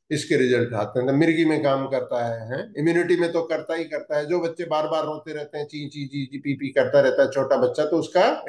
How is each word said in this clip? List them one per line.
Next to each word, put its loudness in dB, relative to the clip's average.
इसके 0
result 2
आते -2
हैं। 0
तो 2
मिर्गी 4
में 2
काम 2
करता -2
है, -6
हैं? -8
Immunity 2
में 0
तो 0
करता -4
ही -4
करता -6
है। -2
जो 0
बच्चे -6
बार -2
बार -2
रोते -8
रहते -10
हैं, -6
ची, -10
ची, -10
ची, -8
ची, -12
पी, -4
पी -8
करता 4
रहता 4
है 2
छोटा 0
बच्चा, 2
तो 2
उसका 2